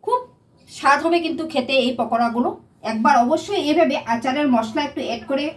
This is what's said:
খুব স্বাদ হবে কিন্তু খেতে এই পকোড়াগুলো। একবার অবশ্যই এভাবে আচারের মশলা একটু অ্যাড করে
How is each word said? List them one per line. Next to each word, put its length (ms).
খুব 160
স্বাদ 360
হবে 200
কিন্তু 260
খেতে 220
এই 140
পকোড়াগুলো। 500
একবার 320
অবশ্যই 380
এভাবে 240
আচারের 400
মশলা 340
একটু 200
অ্যাড 200
করে 180